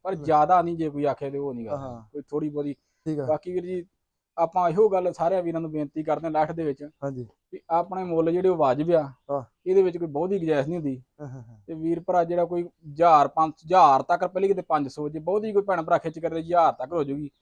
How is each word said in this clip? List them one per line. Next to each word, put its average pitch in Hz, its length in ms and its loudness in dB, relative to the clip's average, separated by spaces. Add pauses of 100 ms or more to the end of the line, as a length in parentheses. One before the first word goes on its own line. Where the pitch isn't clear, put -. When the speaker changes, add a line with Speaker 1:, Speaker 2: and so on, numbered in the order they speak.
Speaker 1:
ਪਰ 185 120 -6
Speaker 2:
ਹੂੰ। 151 100 -10
Speaker 1:
ਜ਼ਿਆਦਾ 156 380 4
ਨਹੀਂ, 170 140 -4
ਜੇ 160 140 -4
ਕੋਈ 143 140 -4
ਆਖੇ 139 260 -4
ਤੇ 139 80 -6
ਉਹ 143 160 -6
ਨਹੀਂ 117 140 -10
Speaker 2:
ਹਾਂ, 147 80 -6
Speaker 1:
ਕਰਦੇ। 135 120 -10
Speaker 2:
ਹਾਂ। 120 140 -14 (100)
Speaker 1:
ਕੋਈ 147 180 -12
ਥੋੜੀ 151 180 -4
ਬਹੁਤੀ। 147 260 -6
Speaker 2:
ਠੀਕ - 440 -10
ਆ। 156 80 -4
Speaker 1:
ਬਾਕੀ 156 260 -2
ਵੀਰ 180 120 -4
ਜੀ 180 220 -8 (520)
ਆਪਾਂ 170 320 2
ਇਹੋ 208 180 4
ਗੱਲ 185 240 0
ਸਾਰਿਆਂ 175 300 0
ਵੀਰਾਂ 165 180 -4
ਨੂੰ 160 100 -6
ਬੇਨਤੀ 151 320 -6
ਕਰਦੇ 151 220 -2
ਹਾਂ 165 60 -4
ਲਾਸਟ 156 220 0
ਦੇ 165 120 -6
ਵਿੱਚ 143 240 -6 (160)
Speaker 2:
ਹਾਂਜੀ। 127 240 -8 (240)
Speaker 1:
ਵੀ 190 80 -14 (100)
ਆਪਣੇ 180 340 -2
ਮੁੱਲ 165 280 0
ਜਿਹੜੇ 180 160 2
ਉਹ 185 80 2
ਵਾਜਬ 147 340 2
ਆ, 151 220 2 (180)
Speaker 2:
ਹਾਂ। 139 120 -4 (240)
Speaker 1:
ਇਹਦੇ 190 160 4
ਵਿੱਚ 175 160 -2
ਕੋਈ 170 100 -4
ਬਹੁਤੀ 175 300 -2
ਗੁੰਜਾਇਸ਼ 151 300 0
ਨਹੀਂ 175 100 -4
ਹੁੰਦੀ। 135 240 -6 (180)
Speaker 2:
ਹਾਂ, 147 80 -12
ਹਾਂ, 131 140 -14
ਹਾਂ। 113 240 -20
Speaker 1:
ਤੇ 165 80 -10
ਵੀਰ 165 260 -2
ਭਰਾ 180 240 2
ਜਿਹੜਾ 175 200 0
ਕੋਈ 175 180 -2
ਹਜ਼ਾਰ, 156 680 2
ਪੰਜ 160 240 0 (140)
ਹਜ਼ਾਰ 156 360 6
ਤੱਕ 175 220 0
ਪਹਿਲੇ 190 240 0
ਕਿਤੇ 185 140 -2
ਪੰਜ 147 260 -2
ਸੌ, 151 200 -8
ਜੇ 156 100 -10
ਬਹੁਤੀ 208 340 -2
ਕੋਈ 202 100 2
ਭੈਣ 190 200 -2
ਭਰਾ 165 160 2
ਖਿੱਚ 160 200 -10
ਕਰਦੇ 160 220 -6
ਹਜ਼ਾਰ 165 320 2
ਤੱਕ 131 200 -10
ਹੋ 165 120 -2
ਜਾਊਗੀ। 143 260 -8 (120)